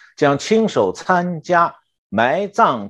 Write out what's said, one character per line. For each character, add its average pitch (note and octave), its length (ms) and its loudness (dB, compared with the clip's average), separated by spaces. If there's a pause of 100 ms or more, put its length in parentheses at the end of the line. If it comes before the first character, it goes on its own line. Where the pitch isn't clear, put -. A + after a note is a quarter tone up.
(160)
将 C#3+ 220 2
亲 A3 300 0
手 G2 240 0
参 F3 500 -4
加 E3+ 320 0 (340)
埋 C3+ 380 0
葬 C#3+ 440 0